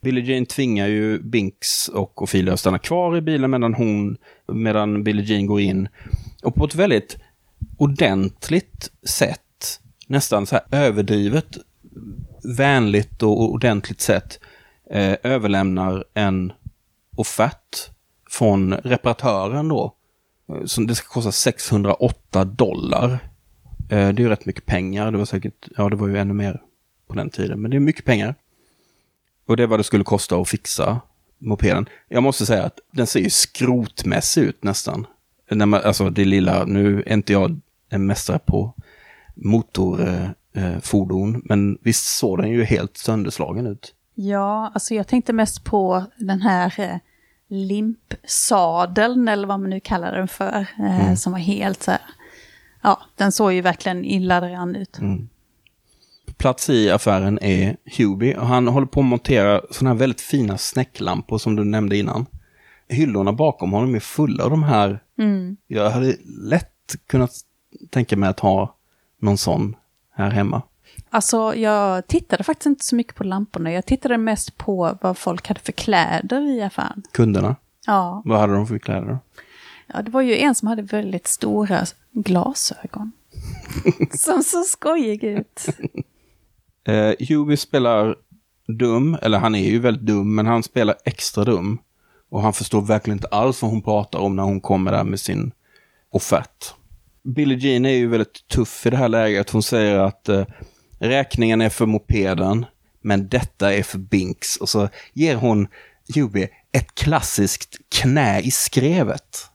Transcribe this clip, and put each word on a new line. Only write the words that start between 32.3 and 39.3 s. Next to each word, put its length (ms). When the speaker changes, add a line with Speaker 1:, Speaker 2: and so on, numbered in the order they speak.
Speaker 1:
säga 180
att 160
den 160
ser 120
ju 100
skrotmässig 1120
ut 220
nästan. 440
När 140
man, 180
alltså 260
det 160
lilla, 400
nu 400
är 80
inte 200
jag 260
en 160
mästare 340
på 340